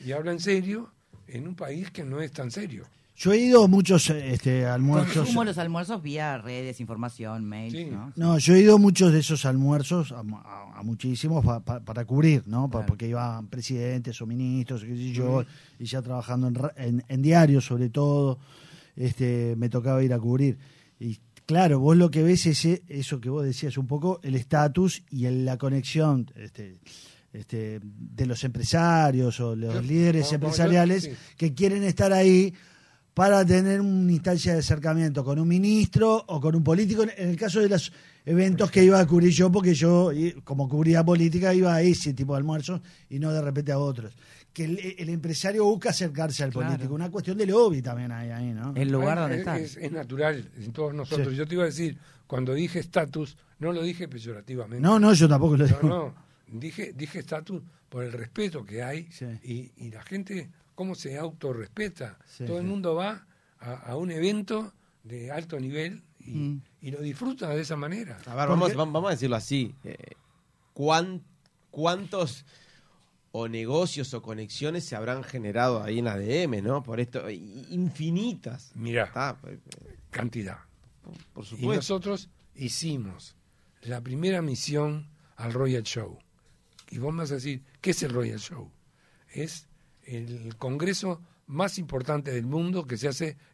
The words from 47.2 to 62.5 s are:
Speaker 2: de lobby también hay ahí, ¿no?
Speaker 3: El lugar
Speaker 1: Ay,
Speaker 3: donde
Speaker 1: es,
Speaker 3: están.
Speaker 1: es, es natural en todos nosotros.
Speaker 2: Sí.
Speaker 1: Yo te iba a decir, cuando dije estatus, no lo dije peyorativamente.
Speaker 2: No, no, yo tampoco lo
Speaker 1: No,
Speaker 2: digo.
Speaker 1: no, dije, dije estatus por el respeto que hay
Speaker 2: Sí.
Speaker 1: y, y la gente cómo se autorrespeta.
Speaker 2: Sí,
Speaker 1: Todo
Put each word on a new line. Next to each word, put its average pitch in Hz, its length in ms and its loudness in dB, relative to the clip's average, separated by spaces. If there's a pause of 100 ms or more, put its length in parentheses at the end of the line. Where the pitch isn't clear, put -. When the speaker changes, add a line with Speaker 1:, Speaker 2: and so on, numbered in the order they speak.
Speaker 2:
de 208 100 0
lobby 196 360 4
también 123 280 -6
hay 117 180 -8
ahí, 120 240 -8
¿no? 120 220 -8
Speaker 3:
El 135 160 0
lugar 135 260 0
Speaker 1:
Ay, 170 60 0
Speaker 3:
donde 135 120 -2
Speaker 1:
es, 127 60 -4
Speaker 3:
están. - 160 -4
Speaker 1:
es, 160 200 -8
es 151 140 -10
natural 143 640 -4
en 110 140 -12
todos 147 240 -6
nosotros. 143 340 -2
Speaker 2:
Sí. 131 60 -4
Speaker 1:
Yo 147 120 -4
te 165 80 -8
iba 180 80 2
a 165 40 2
decir, 151 300 -4 (280)
cuando 127 300 -4
dije 170 240 -4
estatus, 151 580 -4 (220)
no 156 140 -4
lo 170 100 -6
dije 175 240 -8
peyorativamente. 117 760 -12
Speaker 2:
No, 208 180 6
no, 208 140 8
yo 165 160 8
tampoco 147 280 4
lo 143 100 6
Speaker 1:
No, 127 100 6
Speaker 2:
digo. 156 100 2
Speaker 1:
no, 160 280 -2 (440)
dije, 160 360 -12
dije 151 240 -12
estatus 156 420 -10 (280)
por 123 140 -8
el 120 80 -10
respeto 127 540 -8
que 104 160 -10
hay 151 300 -10
Speaker 2:
Sí. - 140 -14 (180)
Speaker 1:
y, 123 280 -12 (160)
y 110 40 -14
la 107 120 -18
gente 190 460 -10 (260)
cómo 185 200 -8
se 139 220 -12
autorrespeta. 147 1080 -10
Speaker 2:
Sí, - 200 -16
Speaker 1:
Todo 170 120 -6